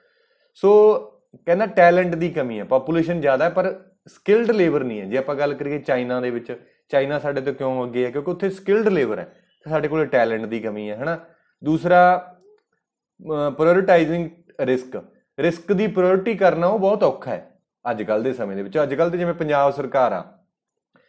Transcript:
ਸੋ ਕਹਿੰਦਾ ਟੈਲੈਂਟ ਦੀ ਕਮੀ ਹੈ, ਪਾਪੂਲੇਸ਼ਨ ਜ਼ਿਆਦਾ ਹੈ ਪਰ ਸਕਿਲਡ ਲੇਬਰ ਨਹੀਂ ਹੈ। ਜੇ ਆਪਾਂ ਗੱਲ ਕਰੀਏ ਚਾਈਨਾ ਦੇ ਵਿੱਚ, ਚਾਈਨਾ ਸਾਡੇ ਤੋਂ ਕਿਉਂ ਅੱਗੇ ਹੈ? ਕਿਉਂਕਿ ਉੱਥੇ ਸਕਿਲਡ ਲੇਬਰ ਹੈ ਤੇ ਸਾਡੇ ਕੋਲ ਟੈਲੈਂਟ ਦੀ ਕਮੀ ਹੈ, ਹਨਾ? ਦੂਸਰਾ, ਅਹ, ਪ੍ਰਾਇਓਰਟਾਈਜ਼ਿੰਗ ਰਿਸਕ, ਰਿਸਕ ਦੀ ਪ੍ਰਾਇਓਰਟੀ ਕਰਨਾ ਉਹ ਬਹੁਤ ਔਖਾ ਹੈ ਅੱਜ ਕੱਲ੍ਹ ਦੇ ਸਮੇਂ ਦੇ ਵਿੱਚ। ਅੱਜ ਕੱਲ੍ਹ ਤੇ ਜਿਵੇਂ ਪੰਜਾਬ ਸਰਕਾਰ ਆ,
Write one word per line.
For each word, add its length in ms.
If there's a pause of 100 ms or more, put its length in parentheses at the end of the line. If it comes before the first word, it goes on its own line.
(540)
ਸੋ 420 (500)
ਕਹਿੰਦਾ 200
ਟੈਲੈਂਟ 500
ਦੀ 140
ਕਮੀ 300
ਹੈ, 40
ਪਾਪੂਲੇਸ਼ਨ 580
ਜ਼ਿਆਦਾ 240
ਹੈ 40
ਪਰ 300 (280)
ਸਕਿਲਡ 440
ਲੇਬਰ 320
ਨਹੀਂ 160
ਹੈ। 60
ਜੇ 120
ਆਪਾਂ 180
ਗੱਲ 180
ਕਰੀਏ 260
ਚਾਈਨਾ 420
ਦੇ 80
ਵਿੱਚ, 340 (260)
ਚਾਈਨਾ 300
ਸਾਡੇ 220
ਤੋਂ 120
ਕਿਉਂ 340
ਅੱਗੇ 180
ਹੈ? 60
ਕਿਉਂਕਿ 200
ਉੱਥੇ 180
ਸਕਿਲਡ 380
ਲੇਬਰ 320
ਹੈ 160 (300)
ਤੇ 40
ਸਾਡੇ 180
ਕੋਲ 180
ਟੈਲੈਂਟ 400
ਦੀ 140
ਕਮੀ 300
ਹੈ, 60
ਹਨਾ? 240 (440)
ਦੂਸਰਾ, 720 (880)
ਅਹ, 300
ਪ੍ਰਾਇਓਰਟਾਈਜ਼ਿੰਗ 800 (300)
ਰਿਸਕ, 440 (360)
ਰਿਸਕ 340
ਦੀ 140
ਪ੍ਰਾਇਓਰਟੀ 480
ਕਰਨਾ 320
ਉਹ 120
ਬਹੁਤ 240
ਔਖਾ 280
ਹੈ 300 (300)
ਅੱਜ 120
ਕੱਲ੍ਹ 200
ਦੇ 100
ਸਮੇਂ 220
ਦੇ 80
ਵਿੱਚ। 200
ਅੱਜ 100
ਕੱਲ੍ਹ 180
ਤੇ 60
ਜਿਵੇਂ 160
ਪੰਜਾਬ 400
ਸਰਕਾਰ 380
ਆ, 280 (680)